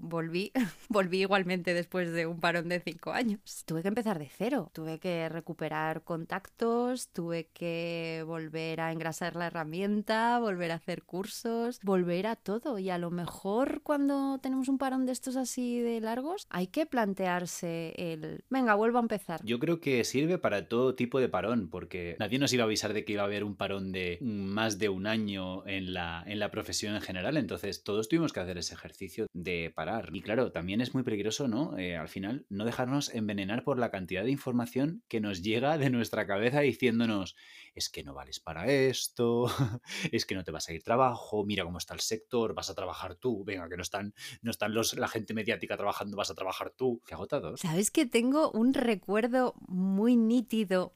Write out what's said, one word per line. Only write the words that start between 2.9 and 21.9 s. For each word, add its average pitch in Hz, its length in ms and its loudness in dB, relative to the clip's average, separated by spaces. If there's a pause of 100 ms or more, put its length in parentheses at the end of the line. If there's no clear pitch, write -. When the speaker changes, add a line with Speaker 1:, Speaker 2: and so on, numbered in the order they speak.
Speaker 1:
años. - 520 -2
Tuve 165 160 -2
que 185 60 -2
empezar 208 320 0
de 143 100 -8
cero, 233 440 -2
tuve 160 260 -6
que 170 280 -2
recuperar 156 760 -4
contactos, 233 1080 -2
tuve 170 420 -4
que 165 760 -4
volver 160 520 -4
a 165 120 0
engrasar 165 440 -4
la 170 120 -2
herramienta, 208 920 0
volver 180 320 0
a 165 40 0
hacer 165 280 -6
cursos, 233 800 -4
volver 185 460 4
a 226 80 0
todo. 226 420 -2
Y 190 140 -2
a 175 80 0
lo 170 100 -2
mejor 202 720 0
cuando 277 580 2
tenemos 262 300 0
un 269 80 4
parón 262 300 2
de 254 60 0
estos 247 220 -4
así 240 440 -2
de 233 200 0
largos, 254 520 -4
hay 180 160 0
que 320 180 0
plantearse 180 1120 -2
el, 160 520 -6
"Venga, 247 260 4
vuelvo 233 240 6
a - 20 6
empezar". 202 420 -2
Speaker 2:
Yo 120 160 0
creo 160 200 2
que 127 240 4
sirve 160 340 4
para 101 300 2
todo 127 280 4
tipo 127 240 2
de 123 100 4
parón, 98 400 0
porque 87 500 -6